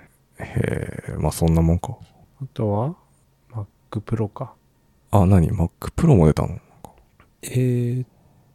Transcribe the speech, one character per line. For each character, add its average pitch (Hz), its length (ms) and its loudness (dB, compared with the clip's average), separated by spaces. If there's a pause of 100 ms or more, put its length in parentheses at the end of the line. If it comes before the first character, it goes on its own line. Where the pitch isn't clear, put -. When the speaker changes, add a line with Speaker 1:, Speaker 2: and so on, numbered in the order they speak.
(380)
Speaker 1:
へ - 720 -6
え、 - 80 -12
ま 76 100 -2
あ 76 40 -4
そ - 140 -2
ん 82 80 4
な 82 80 4
も 82 120 4
ん 90 40 0
か。 - 180 -8 (460)
Speaker 2:
あ - 20 -10 (100)
と 110 160 -4
は、 120 240 -4 (580)
Mac 107 140 -10 (340)
Pro 107 320 -6
か。 - 220 -12 (560)
Speaker 1:
あ、 92 160 4
何？ 92 240 4
Mac 85 200 -2 (240)
Pro 165 200 4
も 85 120 8
出 76 80 6
た - 120 -2
の？ - 120 -8 (840)
Speaker 2:
え - 60 -12
ー 123 560 -2
っ - 40 -20 (460)